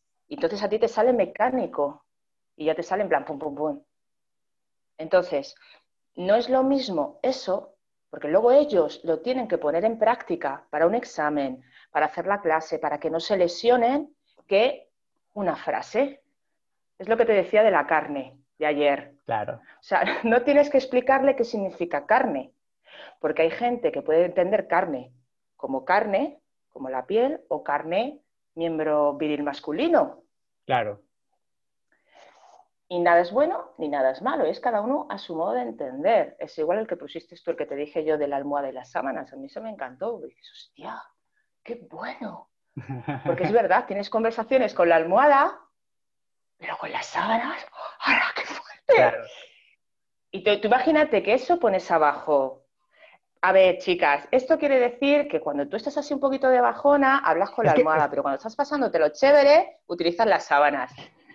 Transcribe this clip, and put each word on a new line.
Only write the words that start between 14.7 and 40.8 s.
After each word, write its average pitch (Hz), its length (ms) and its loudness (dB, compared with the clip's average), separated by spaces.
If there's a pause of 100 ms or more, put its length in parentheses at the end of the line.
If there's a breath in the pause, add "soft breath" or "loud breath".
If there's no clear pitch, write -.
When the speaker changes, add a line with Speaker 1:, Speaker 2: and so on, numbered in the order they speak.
Speaker 1:
una 175 220 -4
frase. - 640 -4 (760)
Es 190 100 -12
lo 226 100 2
que 226 80 4
te 226 60 2
decía 208 300 2
de 220 80 6
la 147 160 2
carne 147 520 -4 (200)
de 151 80 -2
ayer. 143 500 0 (100)
Speaker 2:
Claro. 113 340 -6 (180 soft breath)
Speaker 1:
O - 40 -20
sea, - 200 0
<laughs> - 220 -4
no 233 200 2
tienes 285 260 4
que 269 80 2
explicarle 262 580 2
qué 233 80 0
significa 180 600 -6
carne, 208 480 0 (640 loud breath)
porque 151 220 0
hay 165 80 4
gente 240 420 -2
que - 100 -6
puede - 220 2
entender 196 420 0
carne 165 460 -4 (440)
como 135 280 -8
carne, 208 560 -2 (300)
como 135 180 -12
la 131 180 -6
piel, 247 420 -2
o 151 140 -6
carne, 170 600 -4 (320)
miembro 156 600 -2
viril 147 280 -4
masculino. 170 800 -2 (420)
Speaker 2:
Claro. 117 380 -2 (1900 soft breath)
Speaker 1:
Y 180 120 -4
nada 175 200 6
es 180 120 -2
bueno 302 460 -2
ni 156 100 -6
nada 135 240 0
es - 100 -10
malo, 277 220 0
es 170 160 -2
cada 226 200 -2
uno 262 300 -4
a 202 80 -8
su 180 160 -12
modo 175 200 -4
de 247 80 -2
entender. 165 760 -2
Es - 200 -12
igual 165 200 0
el 220 80 -6
que 180 100 -6
pusiste 165 480 -18
tú, 175 60 -6
el 160 60 -4
que 147 100 -6
te 143 80 -10
dije 147 300 -6
yo 156 120 0
de 147 120 -4
la 143 80 -4
almohada 139 320 -4
y 131 40 -10
las 127 200 -16
sábanas. 135 400 -6
A 135 40 -20
mí 135 100 -16
eso 202 140 -14
me 220 100 -12
encantó. 180 540 -10
Y - 40 -16
dices, - 240 -20
"Hostia, - 500 -18 (640)